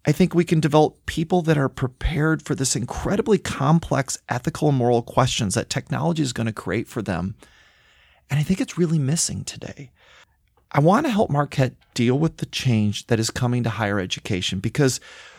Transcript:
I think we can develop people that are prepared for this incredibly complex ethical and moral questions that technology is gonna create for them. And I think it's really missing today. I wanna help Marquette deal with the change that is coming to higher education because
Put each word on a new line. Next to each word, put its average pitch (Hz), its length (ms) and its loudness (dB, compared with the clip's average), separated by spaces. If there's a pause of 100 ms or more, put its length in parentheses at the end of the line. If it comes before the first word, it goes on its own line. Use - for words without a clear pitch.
I 151 60 2
think 170 220 2
we 170 100 4
can 165 160 2
develop 151 460 2
people 165 380 -2
that 156 140 2
are 135 120 2
prepared 147 720 -2
for - 140 -4
this 131 200 -2
incredibly - 640 0
complex 139 800 0 (100)
ethical 151 420 -2
and 139 80 2
moral 120 240 2
questions 120 540 0
that - 140 -2
technology 151 520 -2
is 131 120 -2
gonna 113 180 -4
create - 360 -4
for - 140 -6
them. 95 340 -4 (960)
And 139 100 0
I 151 40 2
think 190 160 0
it's - 180 -4
really 165 220 2
missing 139 440 -2
today. - 480 -14 (800)
I 147 80 0
wanna 208 300 4
help 208 200 0
Marquette 139 460 0 (180)
deal 123 240 2
with 160 200 0
the - 80 -8
change 107 600 0
that 113 120 2
is 110 100 0
coming 123 340 -2
to 113 60 -2
higher 104 300 -2
education 92 600 -4
because 127 400 0 (400)